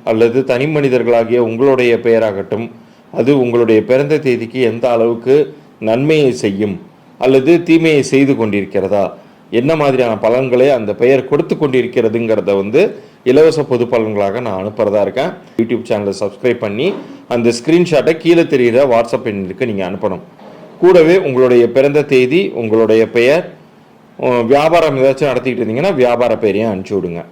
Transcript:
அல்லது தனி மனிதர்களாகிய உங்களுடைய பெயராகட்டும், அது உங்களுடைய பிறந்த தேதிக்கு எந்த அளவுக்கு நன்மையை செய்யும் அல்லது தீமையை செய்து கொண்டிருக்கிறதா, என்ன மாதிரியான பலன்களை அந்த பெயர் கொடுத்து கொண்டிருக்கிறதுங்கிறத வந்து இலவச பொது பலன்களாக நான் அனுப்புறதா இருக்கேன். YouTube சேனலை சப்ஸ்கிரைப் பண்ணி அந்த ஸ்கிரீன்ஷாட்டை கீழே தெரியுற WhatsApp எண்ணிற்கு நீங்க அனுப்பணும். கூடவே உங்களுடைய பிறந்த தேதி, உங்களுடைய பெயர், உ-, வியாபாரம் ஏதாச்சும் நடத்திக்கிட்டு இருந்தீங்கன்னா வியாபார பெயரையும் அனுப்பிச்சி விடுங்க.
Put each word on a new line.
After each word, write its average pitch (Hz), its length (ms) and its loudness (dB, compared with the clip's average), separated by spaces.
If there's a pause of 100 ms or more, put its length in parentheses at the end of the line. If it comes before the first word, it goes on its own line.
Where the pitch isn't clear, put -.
அல்லது 117 400 0
தனி 131 200 -2
மனிதர்களாகிய 120 720 0
உங்களுடைய 123 600 2
பெயராகட்டும், 110 760 -2 (420)
அது 135 280 0
உங்களுடைய 117 440 2
பிறந்த 139 340 0
தேதிக்கு 123 420 -4
எந்த 120 300 0
அளவுக்கு 117 640 0 (260)
நன்மையை 135 520 0
செய்யும் 101 580 -4 (280)
அல்லது 135 440 2
தீமையை 160 400 2
செய்து 135 300 2
கொண்டிருக்கிறதா, 101 800 -2 (400)
என்ன 135 260 0
மாதிரியான 127 420 0
பலன்களை 123 520 2
அந்த 110 240 -2
பெயர் 127 340 2
கொடுத்து 147 260 -2
கொண்டிருக்கிறதுங்கிறத 117 1040 -2
வந்து 110 380 0 (300)
இலவச 151 380 4
பொது 123 220 -2
பலன்களாக 110 560 -2
நான் 98 240 -6
அனுப்புறதா 104 360 -2
இருக்கேன். 135 300 -2 (260)
YouTube 117 320 -2
சேனலை 104 320 -2
சப்ஸ்கிரைப் 120 380 -4
பண்ணி 113 360 -4 (340)
அந்த 120 240 0 (120)
ஸ்கிரீன்ஷாட்டை 160 520 2
கீழே 170 260 2
தெரியுற 123 420 2
WhatsApp 117 400 0
எண்ணிற்கு 98 420 -6
நீங்க 98 240 -4
அனுப்பணும். 98 300 -6 (600)
கூடவே 175 380 4
உங்களுடைய 123 520 2
பிறந்த 143 320 2
தேதி, 143 520 0
உங்களுடைய 110 560 2
பெயர், 127 420 0 (640)
உ-, 123 280 -2
வியாபாரம் 147 560 2
ஏதாச்சும் 135 280 2
நடத்திக்கிட்டு 123 320 -4
இருந்தீங்கன்னா 131 320 -2
வியாபார 120 440 0
பெயரையும் 107 340 -2
அனுப்பிச்சி 95 180 -8
விடுங்க. 87 420 -6